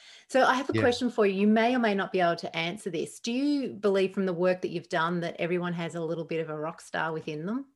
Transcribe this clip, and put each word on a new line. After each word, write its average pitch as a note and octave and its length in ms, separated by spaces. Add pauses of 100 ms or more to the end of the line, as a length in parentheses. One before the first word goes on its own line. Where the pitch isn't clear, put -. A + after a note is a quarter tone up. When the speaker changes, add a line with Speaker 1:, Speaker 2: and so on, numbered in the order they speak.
(280)
Speaker 1:
So C4 160
I C4 100
have C#4 160
a - 40
Speaker 2:
Yeah. - 60
Speaker 1:
question A#3+ 300
for A3 160
you. G3 140
You G3+ 60
may A3+ 280
or C4 60
may G#3+ 140
not F#3+ 180
be F#3 80
able E3+ 160
to - 200
answer F3 340
this. D3+ 300
Do A#3 120
you C4+ 400
believe G3 420
from G3 120
the F#3 60
work F3+ 300
that F3+ 80
you've E3+ 180
done E3+ 320
that E3 180
everyone F3 340
has E3+ 220
a E3+ 60
little E3 240
bit D#3+ 160
of D#3 80
a D#3 100
rock D#3+ 220
star E3 320
within D#3 340
them? B3+ 300